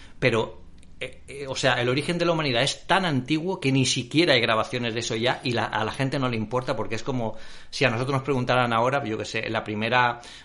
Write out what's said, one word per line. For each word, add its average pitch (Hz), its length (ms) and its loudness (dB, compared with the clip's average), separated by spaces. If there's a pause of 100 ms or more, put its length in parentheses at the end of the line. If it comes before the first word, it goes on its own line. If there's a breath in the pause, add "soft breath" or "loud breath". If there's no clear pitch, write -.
(200 soft breath)
pero, 117 420 2 (380)
eh, - 260 -12
eh, 139 220 -12
o 127 80 -6
sea, 123 240 4
el 120 80 2
origen 143 280 0
de 170 100 0
la 170 60 4
humanidad 139 300 2
es - 240 -2
tan 190 180 4
antiguo 156 540 0
que 135 140 2
ni 135 120 6
siquiera 135 500 2
hay 123 60 4
grabaciones 113 540 0
de 117 60 -4
eso - 160 -2
ya 120 260 0
y 131 80 -2
la, 113 140 0
a 110 200 -2
la 107 60 -2
gente 135 300 -2
no 127 80 0
le 120 80 -2
importa 123 400 -2
porque 104 180 -4
es 113 80 -4
como 120 340 -4 (340 loud breath)
si - 140 -2
a 127 60 4
nosotros 127 240 0
nos 131 80 2
preguntaran 127 500 2
ahora, 117 320 2
yo 107 140 -4
qué 104 60 -4
sé, 110 260 -4
la 110 140 -2
primera, 117 560 2 (240 loud breath)